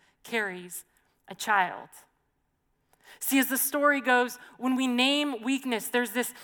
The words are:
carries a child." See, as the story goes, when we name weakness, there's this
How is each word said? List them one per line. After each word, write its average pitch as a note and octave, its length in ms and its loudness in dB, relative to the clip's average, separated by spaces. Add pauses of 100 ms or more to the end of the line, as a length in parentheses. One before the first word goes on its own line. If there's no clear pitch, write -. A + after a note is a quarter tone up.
(240)
carries F3+ 640 -6 (420)
a F#3+ 60 -14
child." F3+ 560 0 (1300)
See, C4+ 200 2
as B3+ 80 2
the C4 100 -2
story C#4+ 440 2
goes, B3 360 2 (200)
when B3+ 180 0
we C4 100 0
name C4 560 2
weakness, B3+ 460 -2
there's A#3+ 240 0
this A#3+ 220 -4 (100)